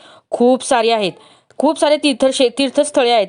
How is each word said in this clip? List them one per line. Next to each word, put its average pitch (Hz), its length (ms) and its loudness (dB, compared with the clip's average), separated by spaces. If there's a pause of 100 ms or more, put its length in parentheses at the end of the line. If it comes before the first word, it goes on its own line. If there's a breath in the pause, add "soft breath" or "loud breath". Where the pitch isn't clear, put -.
(300 loud breath)
खूप 247 340 0
सारे 226 260 0
आहेत. 208 220 -2 (460 soft breath)
खूप 311 200 0
सारे 302 180 2
तीर्थ-, 269 520 0 (100)
तीर्थस्थळे 277 520 0
आहेत. 220 180 2